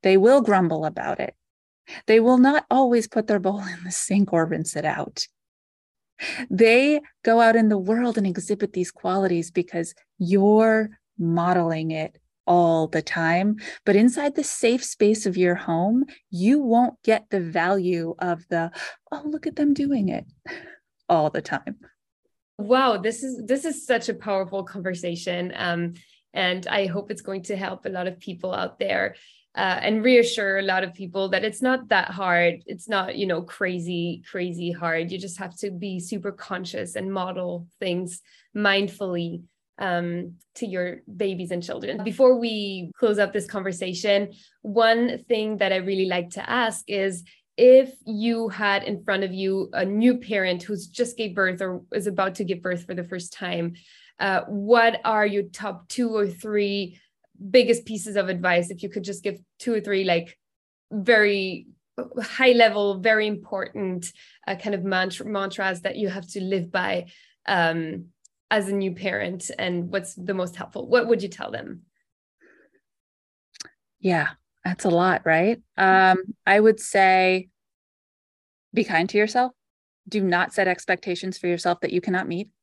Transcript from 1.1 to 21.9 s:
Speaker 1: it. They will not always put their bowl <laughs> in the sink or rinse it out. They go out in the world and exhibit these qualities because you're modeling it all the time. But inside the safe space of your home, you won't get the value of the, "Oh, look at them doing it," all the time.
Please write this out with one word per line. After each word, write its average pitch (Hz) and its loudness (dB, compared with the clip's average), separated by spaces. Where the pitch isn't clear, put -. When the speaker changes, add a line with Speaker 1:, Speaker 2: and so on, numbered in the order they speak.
Speaker 1:
it. - -6
They 220 8
will 247 6
not 269 6
always 240 4
put 220 -2
their 208 2
bowl 190 -2
<laughs> 185 -10
in 175 -18
the 180 -10
sink 196 0
or 165 4
rinse 160 -4
it 151 -4
out. 156 -4
They 247 6
go 226 4
out 226 6
in 226 6
the 208 2
world 226 0
and 196 0
exhibit 190 -4
these 180 -4
qualities 185 -2
because 175 -4
you're 214 4
modeling 165 0
it 160 -6
all 165 4
the 160 -2
time. 170 0
But 202 6
inside 254 4
the 302 -2
safe 247 0
space 214 2
of 190 -2
your 180 4
home, 190 0
you 202 2
won't 240 2
get 220 0
the 202 0
value 175 0
of 170 -4
the, 170 0
"Oh, 294 -10
look 302 -6
at 302 -6
them 294 2
doing 277 0
it," - -6
all 156 4
the - -4
time. - -10